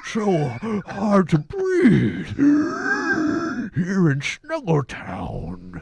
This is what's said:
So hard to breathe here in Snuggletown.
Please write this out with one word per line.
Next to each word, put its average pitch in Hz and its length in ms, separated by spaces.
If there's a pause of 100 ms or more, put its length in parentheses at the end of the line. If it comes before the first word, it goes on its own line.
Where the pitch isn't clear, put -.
So 170 540 (300)
hard 202 420
to 165 80
breathe 214 880 (1500)
here 185 340
in 139 100
Snuggletown. 95 1600